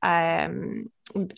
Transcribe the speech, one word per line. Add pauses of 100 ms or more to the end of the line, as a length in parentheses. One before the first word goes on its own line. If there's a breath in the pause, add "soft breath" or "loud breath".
um, (460)